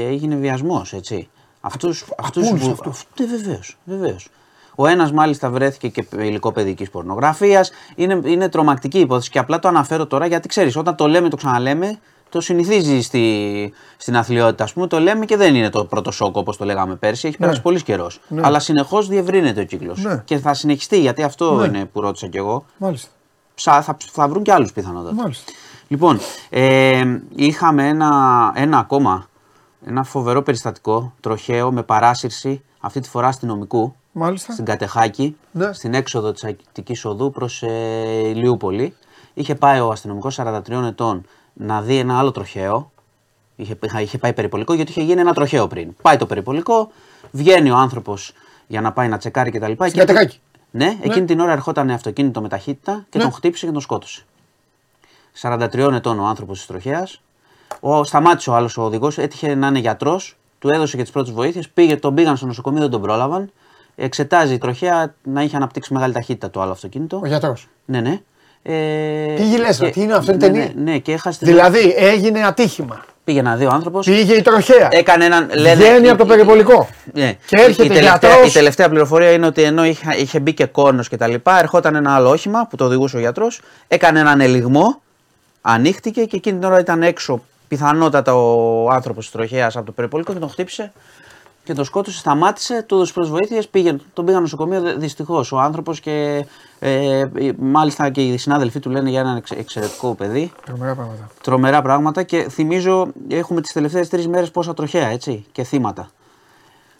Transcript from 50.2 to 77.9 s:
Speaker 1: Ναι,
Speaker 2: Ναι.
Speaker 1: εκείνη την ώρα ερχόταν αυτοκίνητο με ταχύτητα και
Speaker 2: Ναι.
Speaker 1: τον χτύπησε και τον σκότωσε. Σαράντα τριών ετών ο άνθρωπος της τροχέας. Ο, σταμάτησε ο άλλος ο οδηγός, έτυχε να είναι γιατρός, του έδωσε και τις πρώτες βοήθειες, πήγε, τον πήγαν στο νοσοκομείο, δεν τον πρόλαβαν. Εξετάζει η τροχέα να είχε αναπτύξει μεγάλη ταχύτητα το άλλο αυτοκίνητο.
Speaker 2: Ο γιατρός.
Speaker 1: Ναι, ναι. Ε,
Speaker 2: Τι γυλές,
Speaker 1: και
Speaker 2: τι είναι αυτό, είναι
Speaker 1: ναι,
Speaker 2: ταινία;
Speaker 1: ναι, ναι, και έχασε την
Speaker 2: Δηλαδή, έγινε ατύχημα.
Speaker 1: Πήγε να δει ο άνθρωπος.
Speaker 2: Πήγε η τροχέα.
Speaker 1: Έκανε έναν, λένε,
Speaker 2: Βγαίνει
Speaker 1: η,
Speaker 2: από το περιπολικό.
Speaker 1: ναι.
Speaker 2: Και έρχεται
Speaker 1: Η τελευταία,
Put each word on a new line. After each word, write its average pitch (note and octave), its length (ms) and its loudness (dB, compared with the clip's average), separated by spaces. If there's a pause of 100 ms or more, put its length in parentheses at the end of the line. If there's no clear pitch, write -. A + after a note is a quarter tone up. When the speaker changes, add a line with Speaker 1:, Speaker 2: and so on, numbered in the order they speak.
Speaker 1:
Ναι, A#2+ 140 -2
Speaker 2:
Ναι. G3+ 160 -2
Speaker 1:
εκείνη F#3+ 260 -2
την E3 140 0
ώρα E3+ 120 0
ερχόταν C#3+ 380 -2
αυτοκίνητο B2 500 -4
με G#2+ 80 -8
ταχύτητα C#3+ 600 -8
και - 100 -6
Speaker 2:
Ναι. A3+ 60 0
Speaker 1:
τον C3 80 -2
χτύπησε E3+ 340 -6
και E3 60 -6
τον D3 80 -6
σκότωσε. - 440 -10 (1080)
Σαράντα A#2+ 360 -4
τριών C3+ 260 0
ετών A2+ 260 -4
ο G2 60 -4
άνθρωπος G#2 320 -8
της - 80 -18
τροχέας. C#3 540 -10 (600)
Ο, D3 240 0
σταμάτησε D3+ 460 2
ο B2 40 2
άλλος A#2 220 0
ο A#2 60 -6
οδηγός, A2+ 360 -4
έτυχε D3 360 -4
να C#3 120 0
είναι C#3 120 0
γιατρός, B2+ 580 -4 (220)
του C#3 100 -4
έδωσε D3+ 280 -2
και B2 60 -6
τις A#2+ 100 -8
πρώτες B2+ 200 -4
βοήθειες, D3+ 360 -4
πήγε, E3 280 2
τον C#3+ 180 -2
πήγαν D#3 220 2
στο C3 100 -10
νοσοκομείο, B2+ 340 -6
δεν D3 100 0
τον A#2 120 -4
πρόλαβαν. C3+ 480 -4 (460)
Εξετάζει C#3+ 580 0
η B2 40 -4
τροχέα D#3+ 640 -2
να C#3 200 -4
είχε D3 140 -4
αναπτύξει C3+ 360 -6
μεγάλη C3 200 -2
ταχύτητα A2+ 380 -8
το F#2+ 100 -8
άλλο F#2+ 120 -4
αυτοκίνητο. D3 500 -10
Speaker 2:
Ο F3 40 -8
γιατρός. C#3+ 420 -4 (160)
Speaker 1:
Ναι, B2+ 160 -4
ναι. C#3+ 200 -4 (420)
Ε, D3+ 720 -4
Speaker 2:
Τι D#3 140 -2
γυλές, A3+ 300 2
Speaker 1:
και E3 120 0
Speaker 2:
τι F#3 100 -4
είναι G#3+ 140 0
αυτό, F#3+ 180 2
είναι F#3 140 4
Speaker 1:
ναι, F#3+ 60 6
Speaker 2:
ταινία; G#3+ 240 -2
Speaker 1:
ναι, D3+ 160 -2
ναι, D3 60 -2
και D#3 140 -4
έχασε D#3+ 260 -6
την - 80 -2
Speaker 2:
Δηλαδή, F3 500 6
έγινε G#3 500 2
ατύχημα. E3+ 580 -2 (200)
Speaker 1:
Πήγε C#3+ 180 0
να A#2+ 140 0
δει B2+ 100 0
ο B2+ 60 4
άνθρωπος. E3+ 340 -2
Speaker 2:
Πήγε G3+ 280 4
η A3 80 6
τροχέα. A3 480 6
Speaker 1:
Έκανε E3+ 340 6
έναν, E3+ 300 4
λένε, D#3+ 200 6
Speaker 2:
Βγαίνει A3+ 320 8
Speaker 1:
η, - 20 10
Speaker 2:
από A#3 100 6
το A3+ 80 6
περιπολικό. G#3+ 640 8 (240)
Speaker 1:
ναι. C3+ 200 0 (140)
Speaker 2:
Και F#3+ 100 2
έρχεται G#3+ 280 8
Speaker 1:
Η D3 40 4
τελευταία, F3 420 6